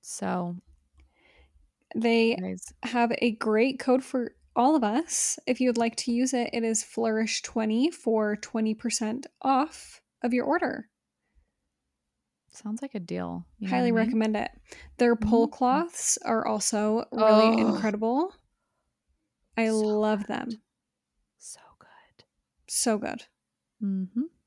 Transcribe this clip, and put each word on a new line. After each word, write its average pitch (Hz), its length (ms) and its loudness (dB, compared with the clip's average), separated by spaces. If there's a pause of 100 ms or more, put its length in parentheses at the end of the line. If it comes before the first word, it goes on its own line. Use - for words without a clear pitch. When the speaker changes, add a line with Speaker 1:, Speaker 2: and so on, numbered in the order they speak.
Speaker 1:
So 180 540 -6 (1400)
Speaker 2:
They 226 400 2
Speaker 1:
guys. 185 360 -8 (120)
Speaker 2:
have 233 340 0
a 233 140 2
great 226 480 0
code 262 240 2
for - 320 -6 (180)
all 269 220 4
of 247 80 2
us. - 640 -2
If 254 140 0
you 254 80 4
would 233 100 0
like 233 180 0
to - 160 -4
use 247 200 0
it, 240 200 -2
it 233 100 -2
is 226 220 -2
Flourish 220 580 -2
twenty 226 480 0
for 214 460 0
twenty 220 380 -4
percent 226 520 -4 (160)
off - 580 -2 (220)
of 240 100 0
your 247 120 0
order. - 440 -2 (1600)
Speaker 1:
Sounds 214 300 -10
like 269 140 -12
a 196 40 -6
deal. 175 460 -8 (140)
You 196 80 -6
know 247 80 0
Speaker 2:
Highly 247 160 2
Speaker 1:
what 226 60 2
I 220 40 2
mean? 220 60 0
Speaker 2:
recommend 220 280 0
it. - 140 -4 (480)
Their 240 160 4
pull 226 320 4
Speaker 1:
Mm-hmm. 302 100 -8
Speaker 2:
cloths 277 680 0
are 226 200 0
also 214 680 0
really 220 340 8
Speaker 1:
Oh. 226 220 4
Speaker 2:
incredible. 220 680 0 (1200)
I 226 120 0
Speaker 1:
So 220 80 2
Speaker 2:
love 214 500 0
Speaker 1:
good. - 20 -
Speaker 2:
them. - 200 -6 (880)
Speaker 1:
So - 220 -20 (180)
good. - 460 -20 (420)
Speaker 2:
So - 320 0
good. - 260 -8 (580)
Speaker 1:
Mm-hmm. 196 400 -2 (240)